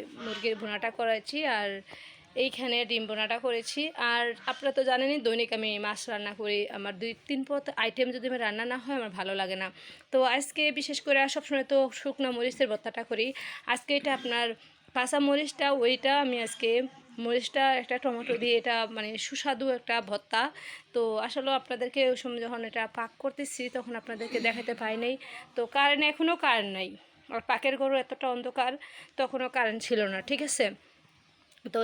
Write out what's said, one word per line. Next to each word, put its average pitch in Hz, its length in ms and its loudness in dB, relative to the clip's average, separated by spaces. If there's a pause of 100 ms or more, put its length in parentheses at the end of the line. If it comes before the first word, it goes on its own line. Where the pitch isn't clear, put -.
(160)
মুরগির 220 400 -4
ভুনাটা 208 340 -4
করেছি, 226 480 0 (100)
আর 208 200 2 (680)
এইখানে 247 480 0
ডিম 226 220 0
ভুনাটা 214 320 -2
করেছি। 240 420 -2 (300)
আর 240 140 2 (220)
আপনারা 269 280 -2
তো 269 100 4
জানেনই 262 360 2
দৈনিক 226 320 2
আমি 220 260 0
মাছ 208 300 -4
রান্না 208 260 -4
করি, 208 260 -2 (100)
আমার 202 280 -6
দুই 226 140 -6 (120)
তিন 277 200 -2
পদ 285 180 -2 (140)
আইটেম 226 360 2
যদি 240 160 -6
আমার 254 180 -2
রান্না 214 180 -2
না 247 140 -4
হয় 254 200 -6
আমার 220 140 -4
ভালো 190 220 -4
লাগে 190 220 -2
না। 190 120 -4 (420)
তো 269 80 4 (100)
আজকে 277 340 0 (100)
বিশেষ 277 280 -4
করে 285 200 4
আর 269 120 4
সবসময় 277 360 0
তো 277 100 4 (140)
শুকনো 269 400 -4
মরিচের 247 360 0
ভর্তাটা 214 360 -4
করি, 220 220 0 (400)
আজকে 262 300 0
এটা 285 180 0
আপনার 240 320 0 (460)
কাঁচা 254 280 2
মরিচটা, 285 460 2 (100)
ওইটা 254 440 4
আমি 254 220 2
আজকে 226 280 -2 (480)
মরিচটা 240 460 2 (120)
একটা 247 220 -2
টমেটো 247 400 -2
দিয়ে 240 200 2
এটা 233 180 0 (160)
মানে 214 260 -6
সুস্বাদু 269 520 -2
একটা 240 300 0
ভর্তা। 208 420 0 (500)
তো 240 100 2 (180)
আসলে 262 320 -2
আপনাদেরকে 254 560 -2
ওই 254 120 2
সময় 240 200 -6
যখন 233 240 -6
এটা 226 180 -2 (120)
পাক 226 240 -6
করতেছি 277 520 -6
তখন 247 260 -6
আপনাদেরকে 233 440 -4
দেখাতে 233 340 0
পাই 220 220 -2
নাই, 240 180 -2 (380)
তো - 80 -2 (120)
কারেন্ট, 285 320 6
এখনও 320 320 4
কারেন্ট 233 360 4
নাই, 190 160 -4 (400)
আর 233 180 -4
পাকের 262 300 2
ঘরও 269 200 2
এতটা 262 320 -2
অন্ধকার, 247 440 -2 (440)
তখনও 254 320 0
কারেন্ট 226 340 2
ছিল 226 260 2
না, 190 140 -2
ঠিক 277 200 0
আছে? 277 240 2 (960)
তো 226 200 -4